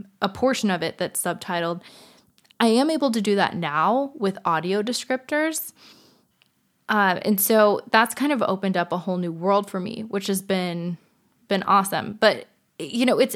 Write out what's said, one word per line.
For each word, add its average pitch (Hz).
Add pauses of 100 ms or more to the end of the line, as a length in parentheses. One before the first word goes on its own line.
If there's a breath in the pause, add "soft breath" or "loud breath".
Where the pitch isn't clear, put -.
(200)
a 196
portion 240
of 170
it -
that's -
subtitled, 170 (800 loud breath)
I 233
am 254
able 285
to 226
do 202
that 196
now 175
with 196
audio 175
descriptors. 262 (1160 soft breath)
Uh, 202
and 208
so 214 (100)
that's 226
kind 285
of 269
opened 190
up 175
a 180
whole 180
new 175
world 196
for 190
me, 185
which 202
has 196
been, 175 (520 soft breath)
been 196
awesome. 190
But, 202 (320)
you 165
know, 240
it's, -